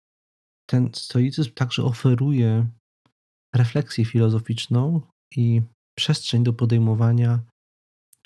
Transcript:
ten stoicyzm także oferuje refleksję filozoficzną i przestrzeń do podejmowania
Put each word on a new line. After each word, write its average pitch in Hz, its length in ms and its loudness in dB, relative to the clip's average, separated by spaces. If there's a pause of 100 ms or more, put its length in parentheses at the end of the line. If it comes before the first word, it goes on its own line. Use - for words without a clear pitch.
(680)
ten 123 240 0
stoicyzm 131 600 -4
także - 300 -4
oferuje 120 840 0 (880)
refleksję 120 500 0
filozoficzną 113 960 0 (340)
i 117 260 2 (360)
przestrzeń - 460 0
do 120 100 2
podejmowania 117 840 2 (840)